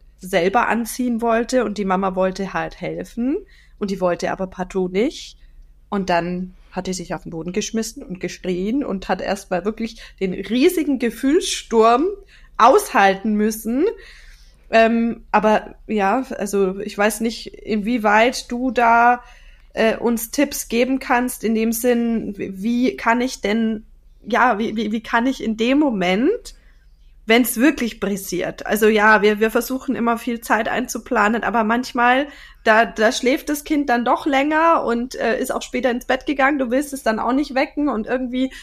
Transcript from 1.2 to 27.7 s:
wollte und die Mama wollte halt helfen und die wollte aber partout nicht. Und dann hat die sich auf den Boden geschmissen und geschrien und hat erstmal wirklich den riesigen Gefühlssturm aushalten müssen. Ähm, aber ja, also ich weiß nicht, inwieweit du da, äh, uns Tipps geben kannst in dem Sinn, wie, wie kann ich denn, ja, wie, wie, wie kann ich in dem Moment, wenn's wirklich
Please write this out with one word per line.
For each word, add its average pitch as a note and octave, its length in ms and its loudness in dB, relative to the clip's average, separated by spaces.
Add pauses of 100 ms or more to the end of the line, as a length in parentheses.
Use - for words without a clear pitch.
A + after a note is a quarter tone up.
wollte A#3 420 2
und G#3 140 -4
die G3 80 -2
Mama F#3+ 280 0
wollte F#3+ 380 -2
halt D#3+ 260 -6
helfen F#3 600 -4 (400)
und G3+ 120 -4
die F#3+ 120 -6
wollte F3 280 0
aber F#3+ 180 -6
partout F#3 400 -4
nicht. G#3+ 500 -4 (500)
Und F#3+ 220 -2
dann F3+ 440 -2 (160)
hat F#3 160 -8
die F#3+ 60 -4
sich F3+ 220 -8
auf D#3 80 -8
den E3 80 -16
Boden E3 220 -8
geschmissen A3 500 -6
und F#3 180 -12
geschrien F#3 640 -4
und - 240 -6
hat F#3+ 120 -2
erstmal F#3+ 440 -4
wirklich A3 360 -6 (200)
den F#3 140 -2
riesigen C#4 640 0
Gefühlssturm A#3+ 1080 2 (500)
aushalten G#3+ 760 4
müssen. A3 520 0 (840)
Ähm, A3+ 640 2
aber G#3 420 2 (120)
ja, G#3+ 380 0 (140)
also G3 400 -2
ich - 180 -10
weiß G#3 240 0
nicht, A3+ 280 -6
inwieweit A3 1040 0
du B3 180 -4
da, A#3+ 520 4 (500)
äh, A3 240 0
uns A#3 340 -2
Tipps - 380 -2
geben B3 300 0
kannst B3 440 -2
in A3+ 120 0
dem A3+ 180 0
Sinn, A#3 640 0
wie, F#3+ 260 -10
wie A#3+ 340 0
kann A#3+ 240 0
ich B3+ 200 -4
denn, A3 440 -2 (400)
ja, A3 340 2
wie, A3 180 -4
wie, G#3+ 160 -2
wie A3+ 100 -4
kann A#3+ 240 0
ich C4+ 160 -2
in A3 140 -2
dem B3 220 2
Moment, A#3+ 760 0 (760)
wenn's A#3 280 4
wirklich B3+ 420 2